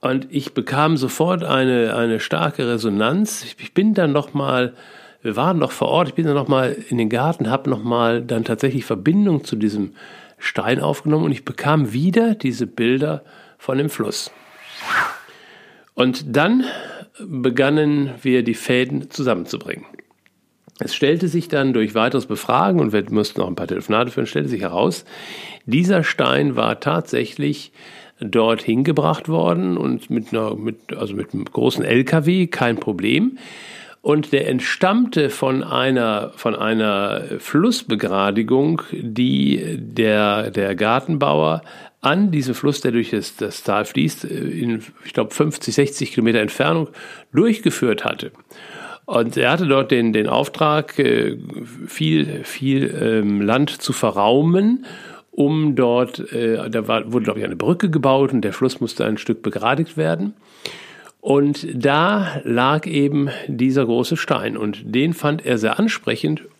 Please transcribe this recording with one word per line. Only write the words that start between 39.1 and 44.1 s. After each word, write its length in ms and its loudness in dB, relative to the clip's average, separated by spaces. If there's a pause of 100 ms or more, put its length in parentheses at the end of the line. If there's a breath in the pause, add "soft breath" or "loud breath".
der, 720 0
der 240 -2
Gartenbauer 880 2 (380 loud breath)
an 320 2
diesem 240 0
Fluss, 240 0
der 100 0
durch 200 0
das, 260 -4
das 260 -8
Tal 220 0
fließt, 400 -2